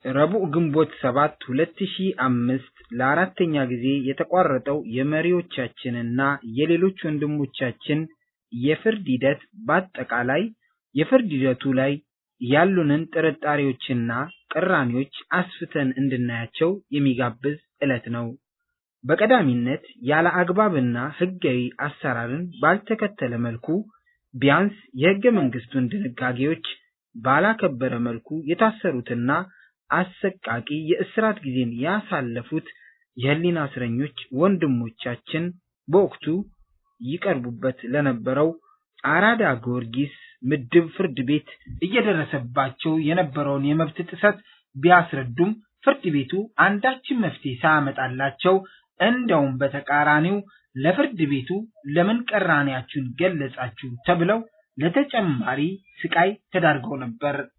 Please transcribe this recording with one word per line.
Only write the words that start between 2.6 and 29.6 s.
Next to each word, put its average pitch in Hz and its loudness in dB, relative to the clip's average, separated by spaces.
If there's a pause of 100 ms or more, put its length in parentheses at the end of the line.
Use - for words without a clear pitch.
ለአራተኛ 156 0 (120)
ጊዜ 123 -4 (160)
የተቋረጠው 143 0 (120)
የመሪዎቻችንና 131 -2 (320)
የሌሎች 170 2
ወንድሞቻችን 147 -2 (520)
የፍርድ 156 -2
ሂደት 131 2 (200)
በአጠቃላይ 131 -2 (520)
የፍርድ 202 2
ሂደቱ 131 0
ላይ 131 2 (480)
ያሉንን 151 4
ጥርጣሬዎችና 143 -2 (380)
ቅራኔዎች 143 0 (180)
አስፍተን 156 -2
እንድናያቸው 127 -2 (200)
የሚጋብዝ 135 0 (240)
ዕለት 131 0
ነው። 117 -4 (760)
በቀዳሚነት 147 2 (180)
ያለ 151 2
አግባብና 175 2 (160)
ህጋዊ 175 -2 (200)
አሰራርን 139 -4 (120)
ባልተከተለ 196 0
መልኩ 117 -4 (680)
ቢያንስ 147 4 (180)
የህገ 190 2
መንግስቱን 131 0
ድንጋጌዎች 127 -4 (480)
ባላከበረ 131 2
መልኩ 117 -4 (160)
የታሰሩትና 143 0 (600)